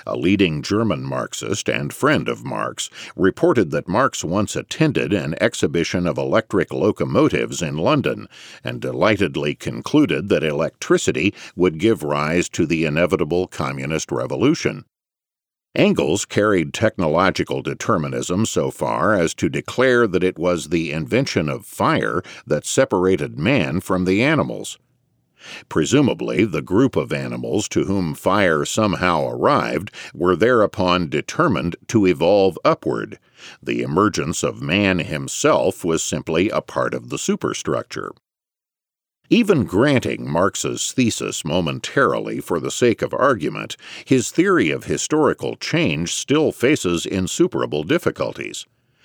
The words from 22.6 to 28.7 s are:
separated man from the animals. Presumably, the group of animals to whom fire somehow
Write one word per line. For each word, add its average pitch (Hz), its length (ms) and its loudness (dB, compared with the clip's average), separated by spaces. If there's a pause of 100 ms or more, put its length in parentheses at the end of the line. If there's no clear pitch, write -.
separated 92 760 2
man 87 420 0
from 92 260 -2
the 98 160 2
animals. 101 560 -2 (920)
Presumably, 117 720 2
the 78 160 -2
group 101 360 2
of 69 180 0
animals 64 540 -4
to - 160 0
whom 92 300 0
fire 90 520 2
somehow 87 600 0